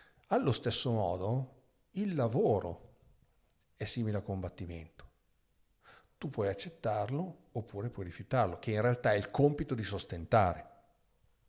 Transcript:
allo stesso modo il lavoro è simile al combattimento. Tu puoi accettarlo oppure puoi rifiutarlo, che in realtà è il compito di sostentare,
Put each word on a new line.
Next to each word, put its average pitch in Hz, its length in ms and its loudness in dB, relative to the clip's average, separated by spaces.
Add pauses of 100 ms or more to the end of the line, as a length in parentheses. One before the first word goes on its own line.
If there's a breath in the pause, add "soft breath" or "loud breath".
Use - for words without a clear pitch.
(280 loud breath)
allo 208 240 2
stesso - 400 0
modo 104 600 0 (380)
il 190 220 -2
lavoro 117 680 2 (920)
è - 100 -6
simile 107 340 -2
al 95 60 -2
combattimento. 87 840 -8 (1120 soft breath)
Tu 151 120 -6
puoi 107 180 0
accettarlo 117 1040 -4
oppure 107 380 -6
puoi 101 140 -8
rifiutarlo, 95 540 -2
che - 140 -4
in 107 100 2
realtà 120 300 2
è 104 40 6
il 104 140 -2
compito 143 440 2
di 110 100 -2
sostentare, 92 840 0 (800)